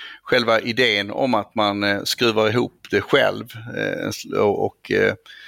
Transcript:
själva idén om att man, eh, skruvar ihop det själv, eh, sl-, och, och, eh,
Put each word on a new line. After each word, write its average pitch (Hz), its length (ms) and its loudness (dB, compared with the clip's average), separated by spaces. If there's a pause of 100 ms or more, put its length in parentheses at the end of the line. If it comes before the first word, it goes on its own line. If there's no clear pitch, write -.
(240)
själva 117 360 2
idén 110 520 0
om 131 220 0
att 101 220 -2
man, 101 280 0
eh, 101 200 0
skruvar 107 460 2
ihop 117 300 -2 (120)
det 101 100 2
själv, 110 440 0 (320)
eh, 101 340 -4
sl-, - 240 -10
och, 101 300 2
och, - 260 -8
eh, 101 220 2 (340)